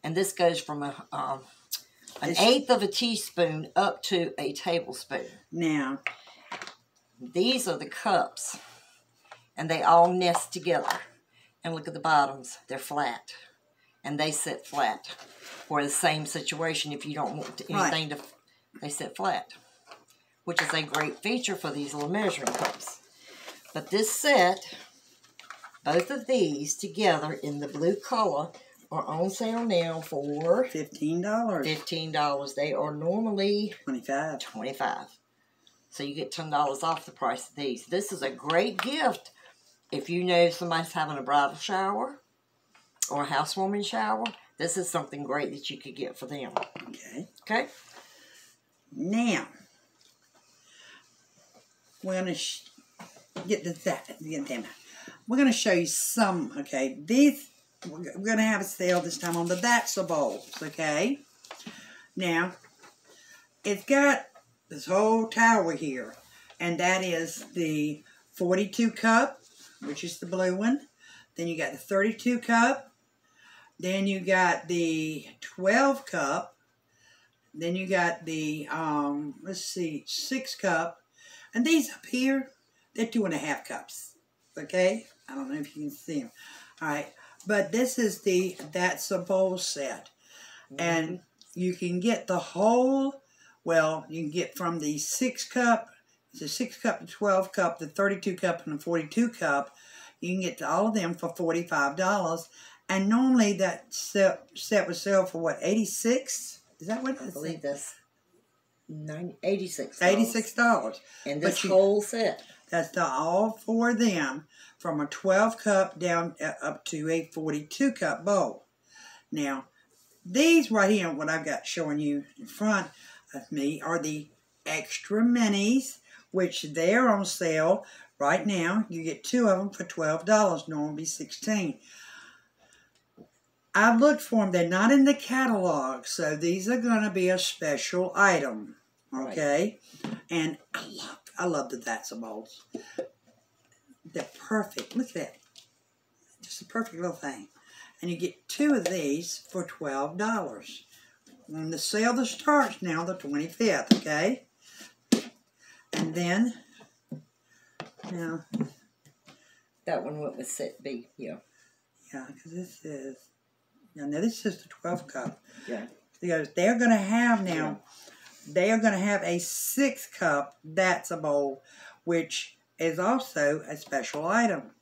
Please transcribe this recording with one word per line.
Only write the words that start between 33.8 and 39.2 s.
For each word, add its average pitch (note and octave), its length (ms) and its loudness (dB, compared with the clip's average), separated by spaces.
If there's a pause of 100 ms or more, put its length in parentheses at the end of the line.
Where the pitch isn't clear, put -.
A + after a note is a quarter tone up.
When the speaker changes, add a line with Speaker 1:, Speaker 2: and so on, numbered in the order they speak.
Speaker 2:
Twenty-five. C3+ 540 -4
Speaker 1:
twenty-five. B2+ 680 -6 (840)
So - 140 -10
you C#3+ 100 -6
get D3+ 200 -6
ten D#3+ 160 -8
dollars D3 340 0
off E3 220 0
the - 80 -18
price B2 360 -4
of - 60 -20
these. C3 300 -4
This G3 260 -2
is F#3 100 -6
a C3 80 -2
great E3+ 520 0
gift C#4 500 0 (600)